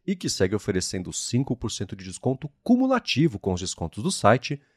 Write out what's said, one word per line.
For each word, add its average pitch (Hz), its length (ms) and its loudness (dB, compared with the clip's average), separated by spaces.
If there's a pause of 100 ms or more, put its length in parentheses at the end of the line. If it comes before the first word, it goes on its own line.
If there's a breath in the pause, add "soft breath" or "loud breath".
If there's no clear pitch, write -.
e 190 80 0
que 170 160 -4
segue 95 240 2
oferecendo 92 580 -2
cinco - 440 -2
por 110 140 -6
cento - 260 -8
de 92 80 -14
desconto 117 440 -6 (140)
cumulativo 233 760 2
com 95 140 -2
os 90 80 -2
descontos 90 420 -6
do - 100 -2
site, 131 480 2 (160)